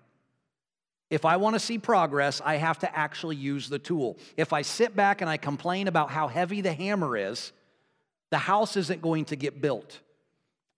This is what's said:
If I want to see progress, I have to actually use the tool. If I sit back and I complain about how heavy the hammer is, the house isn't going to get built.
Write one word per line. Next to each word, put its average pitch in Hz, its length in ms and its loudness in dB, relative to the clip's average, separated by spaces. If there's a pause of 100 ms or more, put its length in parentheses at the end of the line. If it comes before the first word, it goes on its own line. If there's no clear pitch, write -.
(1080)
If 156 160 0
I 165 120 6
want 214 180 2
to 202 40 2
see 233 200 -4
progress, 143 640 2
I 151 140 2
have 160 220 0
to 165 160 -4
actually 156 420 -4
use 135 320 -4
the 143 100 -4
tool. 139 400 -2 (180)
If 160 160 0
I 147 80 0
sit 220 340 0
back 202 260 4
and 170 80 -2
I 156 80 0
complain 175 500 -2
about 156 240 2
how 151 160 0
heavy 180 340 -2
the 180 120 0
hammer 165 440 0
is, 101 340 -4 (800)
the 156 80 2
house 196 400 2
isn't 156 240 -2
going 160 240 0
to 156 100 -4
get 139 260 -6
built. 127 400 -2 (760)